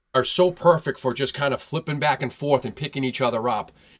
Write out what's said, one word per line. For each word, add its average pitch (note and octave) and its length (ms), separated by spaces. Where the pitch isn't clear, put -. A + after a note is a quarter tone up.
are C3 120
so F3+ 260
perfect D#3+ 480
for B2+ 140
just C3 200
kind C#3+ 200
of - 80
flipping D3+ 380
back C#3+ 240
and A#2+ 100
forth C#3+ 320
and G#2+ 100
picking C#3+ 280
each B2 180
other A#2 260
up. A2 240